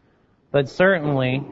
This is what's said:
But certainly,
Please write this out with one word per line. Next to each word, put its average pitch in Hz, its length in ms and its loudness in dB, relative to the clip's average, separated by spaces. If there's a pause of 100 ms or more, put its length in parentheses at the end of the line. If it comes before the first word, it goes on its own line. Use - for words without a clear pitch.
(520)
But 143 180 0
certainly, 143 840 0